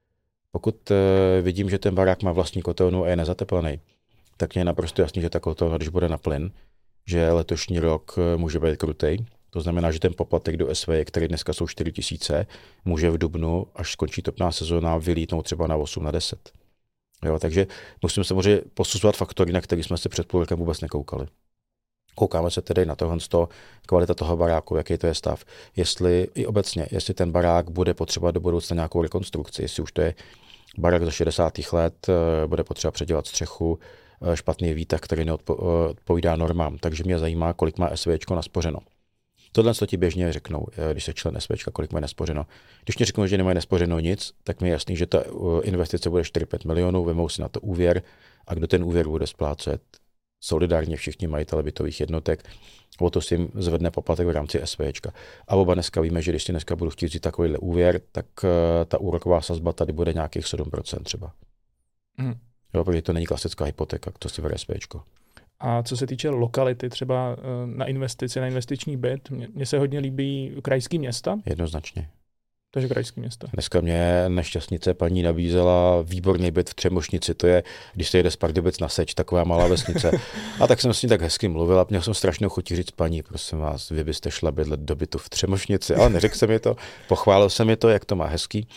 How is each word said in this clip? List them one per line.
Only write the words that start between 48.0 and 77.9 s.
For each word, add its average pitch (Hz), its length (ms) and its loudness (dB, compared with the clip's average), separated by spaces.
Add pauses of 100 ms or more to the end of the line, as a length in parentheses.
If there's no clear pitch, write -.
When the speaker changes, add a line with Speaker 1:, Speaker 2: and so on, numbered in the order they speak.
Speaker 1:
a 90 60 -6
kdo 82 140 -2
ten 90 160 2
úvěr 85 240 2
bude 78 200 -2
splácet? 73 540 -4 (600)
Solidárně 80 560 2
všichni 80 300 -6
majitele 76 360 -2
bytových 76 360 -6
jednotek, 80 440 -2 (560)
o 87 100 4
to 87 120 2
si - 120 -2
jim 85 200 0
zvedne 85 380 0
poplatek 87 360 0
v - 20 2
rámci 76 320 -2
S - 160 -8
V 71 160 -4
čka. - 200 -10 (340)
A 98 80 0
oba 90 180 6
dneska 85 280 0
víme, 82 200 0
že 85 100 0
když 78 120 -2
si - 80 -4
dneska 85 240 -2
budu 80 160 -2
chtít - 140 -4
vzít 82 140 -4
takovýhle 80 380 0
úvěr, 87 440 4 (100)
tak, - 140 -6 (180)
eh, 85 420 4
ta - 120 0
úroková 85 440 2
sazba 82 320 -2
tady 80 200 -2
bude 82 200 0
nějakých 78 340 -4
sedm 76 220 -4
procent - 340 -8
třeba. - 300 -10 (840)
Speaker 2:
Mhm. 127 160 -4 (400)
Speaker 1:
Jo, 87 100 2
protože 85 180 2
to 85 120 -2
není 82 120 0
klasická - 400 -4
hypotéka, - 540 -6
co - 100 -10
si - 120 -10
bere 76 160 -4
S - 100 -10
V - 120 -6
čko. - 240 -14 (560)
Speaker 2:
A 120 240 -2
co 120 140 -6
se 131 100 -2
týče 131 220 -4
lokality, 127 600 0
třeba, 127 500 -2
eh, - 20 -16 (240)
na 123 200 -6
investici, 127 540 -4
na 127 80 -2
investiční 131 500 -4
byt, 127 320 -4
mně, 123 240 -8
mně 135 120 -4
se 143 140 0
hodně 139 200 0
líbí 139 640 -4
krajský 135 380 0
města. 143 460 -4
Speaker 1:
Jednoznačně. 80 640 -4 (640)
Speaker 2:
Takže 131 160 -2
krajský 123 320 -4
města. 120 340 -10
Speaker 1:
Dneska - 280 2
mě 87 480 4
nešťastnice 90 640 0
paní 87 280 2
nabízela 87 800 4
výborný 87 500 0
byt 87 180 0
v - 40 -14
Třemošnici, 87 600 -2
to - 140 2
je, 87 160 6 (300)